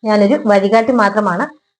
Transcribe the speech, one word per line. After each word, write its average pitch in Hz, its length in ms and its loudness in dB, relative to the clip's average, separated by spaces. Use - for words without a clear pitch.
ഞാനൊരു 214 420 0
വഴികാട്ടി 208 460 2
മാത്രമാണ്. 208 720 -2